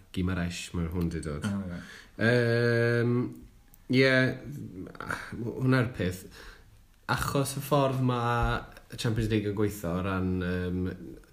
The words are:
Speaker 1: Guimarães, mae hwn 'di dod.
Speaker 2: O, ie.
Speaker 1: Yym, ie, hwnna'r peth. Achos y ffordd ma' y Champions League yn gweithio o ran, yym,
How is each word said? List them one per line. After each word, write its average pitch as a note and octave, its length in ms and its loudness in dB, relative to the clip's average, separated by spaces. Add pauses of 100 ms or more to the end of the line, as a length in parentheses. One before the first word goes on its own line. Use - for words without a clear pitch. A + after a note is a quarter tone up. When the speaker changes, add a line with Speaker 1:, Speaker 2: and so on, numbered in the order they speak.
Speaker 1:
Guimarães, F2 640 -2
mae E2+ 180 -2
hwn E2+ 180 0
'di E2 140 -4
dod. D2+ 240 -6
Speaker 2:
O, G2 160 -2
ie. F2 160 -8 (400)
Speaker 1:
Yym, A#2 920 4 (760)
ie, C3 220 6 (1300)
hwnna'r B2+ 540 2
peth. F#2 320 -2 (840)
Achos C3 480 0
y C#3 60 -4
ffordd C3+ 400 2
ma' A#2+ 560 2 (320)
y A2+ 60 -14
Champions A2 340 0
League G#2 180 2
yn G2+ 80 -2
gweithio G2+ 360 0
o F#2 100 0
ran, F#2 260 0 (120)
yym, F2+ 440 -2 (480)